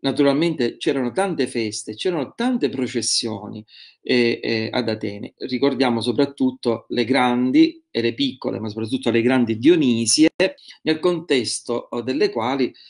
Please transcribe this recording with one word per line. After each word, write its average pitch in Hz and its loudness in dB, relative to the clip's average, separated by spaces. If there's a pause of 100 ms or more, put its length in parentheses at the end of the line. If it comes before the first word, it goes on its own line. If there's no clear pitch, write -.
Naturalmente 139 2
c'erano 131 -2
tante 160 -2
feste, 110 -6
c'erano 160 -4
tante 233 0
processioni, 110 -4 (380)
eh, 120 2
eh, 113 -2
ad 117 -2
Atene. 107 -6
Ricordiamo 127 0
soprattutto 123 -2
le 120 0
grandi 127 2
e 117 -4
le 117 0
piccole, 123 -4
ma 110 -6
soprattutto 113 -4
le 113 4
grandi 117 2
Dionisie, 135 4 (520)
nel 156 0
contesto, 147 -2
eh, 120 -6
delle 135 0
quali 123 -2 (180)